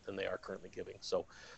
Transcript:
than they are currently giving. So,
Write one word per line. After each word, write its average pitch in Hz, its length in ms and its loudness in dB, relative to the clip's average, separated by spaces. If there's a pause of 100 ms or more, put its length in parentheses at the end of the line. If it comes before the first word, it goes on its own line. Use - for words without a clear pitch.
than 101 80 -2
they 95 100 4
are 92 140 2
currently - 340 -4
giving. 95 280 -4
So, - 260 4 (320)